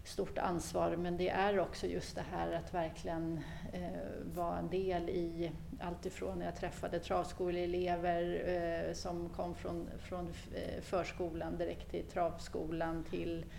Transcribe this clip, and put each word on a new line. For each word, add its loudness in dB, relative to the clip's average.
stort -2
ansvar, 4
men 2
det 4
är 6
också 0
just -2
det -2
här 0
att -2
verkligen, 0
eh, -2
vara 0
en -2
del 2
i 0
allt -4
ifrån -2
när -2
jag -2
träffade -2
travskoleelever, 2
eh, 0
som -2
kom -2
från, -4
från -4
f-, -8
eh, -2
förskolan 0
direkt -2
till -2
travskolan, 0
till -2